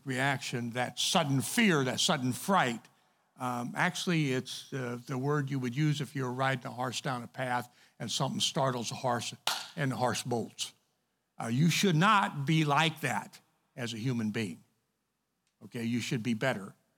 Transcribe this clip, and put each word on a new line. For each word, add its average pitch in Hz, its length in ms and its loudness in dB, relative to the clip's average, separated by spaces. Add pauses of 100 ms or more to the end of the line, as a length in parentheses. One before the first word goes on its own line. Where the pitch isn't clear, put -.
reaction, 131 680 -2
that 123 280 -4
sudden 139 420 2
fear, 170 420 4
that 117 160 0
sudden 127 340 2
fright. 135 480 2 (580)
Um, 123 380 -4
actually, 160 560 2
it's, - 400 -4
uh, 123 240 -6 (100)
the 135 100 -4
word 143 320 0
you 139 100 -2
would 123 160 -2
use 147 260 2
if 127 140 -8
you 135 80 -4
were 123 100 -4
riding 131 320 0
a 123 60 -10
horse 120 280 -6
down 123 240 -4
a 107 40 -12
path 123 420 -4 (300)
and 120 120 -6
something - 300 -2
startles 127 500 0
a 123 40 -8
horse 120 380 0 (440)
and 139 140 0
the 117 40 -4
horse 120 280 0
bolts. - 500 -4 (680)
Uh, 117 60 -4
you 139 220 4
should 180 260 4
not 196 500 4
be 156 200 4
like 156 360 2
that 117 380 -4 (380)
as 120 160 -6
a 113 40 -8
human 113 340 0
being. 101 280 -4 (1040)
Okay, 117 180 -8
you 117 180 0
should 117 220 -2
be 120 100 0
better 107 400 -2 (240)